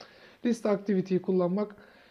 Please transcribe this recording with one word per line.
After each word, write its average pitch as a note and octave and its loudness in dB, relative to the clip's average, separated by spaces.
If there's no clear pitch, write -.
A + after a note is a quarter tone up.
list A#3 0
activity'yi F#3+ 0
kullanmak, F#3 0